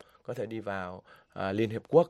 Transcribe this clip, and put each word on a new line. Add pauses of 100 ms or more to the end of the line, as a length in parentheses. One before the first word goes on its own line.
(240)
có
thể
đi
vào, (300)
à,
Liên
Hiệp
Quốc